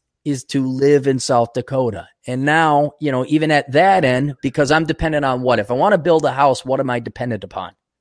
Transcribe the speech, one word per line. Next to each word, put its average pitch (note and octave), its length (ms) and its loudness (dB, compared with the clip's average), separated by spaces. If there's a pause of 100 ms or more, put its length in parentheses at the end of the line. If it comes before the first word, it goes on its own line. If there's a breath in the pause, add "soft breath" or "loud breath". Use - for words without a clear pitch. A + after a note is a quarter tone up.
(260)
is C#3 180 -4
to C#3 220 -4
live C3+ 400 2
in C3 120 0
South A#2+ 360 0
Dakota. B2 520 -4 (200)
And B2+ 180 -4
now, D3+ 560 2
you D3+ 100 -2
know, B2+ 160 -2
even D#3 240 0
at C#3 220 0
that F3+ 320 4
end, C3 380 0
because C#3 280 -2
I'm D#3+ 140 2
dependent D3+ 400 -2
on B2+ 180 -2
what? B2 160 2
If G#2 120 -4
I B2 40 -2
wanna F#3 240 2
build D#3+ 280 2
a B2+ 60 0
house, C3+ 340 2
what C3 140 0
am C3+ 100 -4
I A#2+ 100 -2
dependent A2+ 440 -8
upon? F2+ 280 -12 (280)